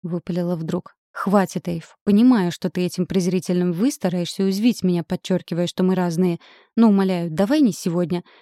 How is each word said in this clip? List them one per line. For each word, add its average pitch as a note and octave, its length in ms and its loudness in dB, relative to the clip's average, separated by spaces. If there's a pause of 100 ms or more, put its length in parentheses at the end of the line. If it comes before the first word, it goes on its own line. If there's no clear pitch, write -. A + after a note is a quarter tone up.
выпалила F3 520 -4
вдруг. E3 400 -8 (160)
«Хватит, F#3+ 560 0
Эйв. E3+ 360 -8
Понимаю, G#3 480 4
что - 180 -4
ты F3+ 120 -4
этим F3+ 240 -2
презрительным F3+ 680 0
«вы» G3+ 200 0
стараешься F3+ 520 -4
уязвить G3 400 0
меня, F3 200 0
подчеркивая, F3 640 -4
что - 160 -2
мы F#3 100 2
разные. F3 460 0 (360)
Но, A3+ 140 6
умоляю, F#3+ 400 2
давай G3+ 320 0
не A#3 100 4
сегодня. F3 520 -2 (180)